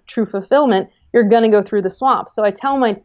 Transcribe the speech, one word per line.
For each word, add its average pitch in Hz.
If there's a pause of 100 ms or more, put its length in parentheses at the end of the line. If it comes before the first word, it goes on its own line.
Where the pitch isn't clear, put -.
true 220
fulfillment, 202 (220)
you're 240
gonna 226
go 208
through 202
the 190
swamp. 262
So 214
I 202
tell 277
my, 220